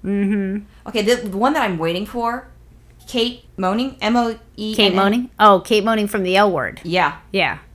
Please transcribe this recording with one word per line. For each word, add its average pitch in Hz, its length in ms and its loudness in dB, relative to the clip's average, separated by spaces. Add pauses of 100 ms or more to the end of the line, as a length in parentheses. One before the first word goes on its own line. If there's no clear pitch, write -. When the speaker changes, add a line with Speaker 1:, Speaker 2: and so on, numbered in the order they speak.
Speaker 1:
Mm-hmm. 202 600 -2 (240)
Speaker 2:
Okay, 208 140 -2
the, 233 260 0
the 185 100 -8
one 254 160 2
that 302 80 0
I'm 190 160 -2
waiting 170 280 -4
for, 240 420 -6 (580)
Kate 240 380 -4 (120)
Moaning, 220 440 -2
M 220 160 0
O 233 140 0
E 226 40 -6
N 220 40 -18 (320)
N. 220 60 -6
Speaker 1:
Kate 202 180 4
Moaning? 208 440 2
Oh, 202 220 8
Kate 208 240 0
Moaning 220 240 0
from 208 140 -4
The 185 140 0
L 208 140 4
Word. 135 340 -4
Speaker 2:
Yeah. 170 340 0 (140)
Speaker 1:
Yeah. 147 260 -2 (160)